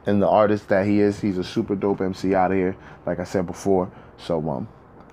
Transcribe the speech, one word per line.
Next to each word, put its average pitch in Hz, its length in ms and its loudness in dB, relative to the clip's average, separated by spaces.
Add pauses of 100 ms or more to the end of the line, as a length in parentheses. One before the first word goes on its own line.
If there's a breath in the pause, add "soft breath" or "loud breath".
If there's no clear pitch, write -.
in 101 140 2
the 90 80 4
artist 104 400 2
that 98 180 2
he 104 140 2
is. 101 180 2
He's 98 200 -2
a 92 60 -2
super 104 300 -2
dope 98 260 -2
M 95 140 -2
C 95 200 -2
out 92 180 2
here, 92 240 0 (300 loud breath)
like 87 120 -4
I 90 60 -4
said 92 220 -2
before. 92 440 0 (280 loud breath)
So, 82 300 -4
um, 69 200 -6 (440)